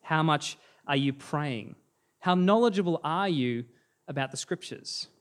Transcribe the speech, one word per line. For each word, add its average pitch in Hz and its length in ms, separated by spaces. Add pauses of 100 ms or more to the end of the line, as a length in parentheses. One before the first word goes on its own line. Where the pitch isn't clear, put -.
How 160 200
much 151 360 (280)
are 143 100
you 139 160
praying? 139 640 (460)
How 180 140
knowledgeable 190 680
are 175 260
you 123 360 (440)
about 135 220
the 139 60
scriptures? - 720 (120)